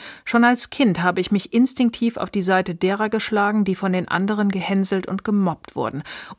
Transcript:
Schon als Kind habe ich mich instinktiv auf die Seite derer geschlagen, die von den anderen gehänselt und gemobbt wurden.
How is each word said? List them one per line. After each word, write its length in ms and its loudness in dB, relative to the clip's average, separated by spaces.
Schon 200 2
als 260 2
Kind 320 2
habe 200 0
ich 100 -2
mich 220 -2
instinktiv 640 2
auf 120 -6
die 120 -2
Seite 340 0
derer 340 0
geschlagen, 560 0
die 100 0
von 180 -2
den 140 -2
anderen 420 0
gehänselt 580 -2
und 160 -6
gemobbt 520 -2
wurden. 280 -4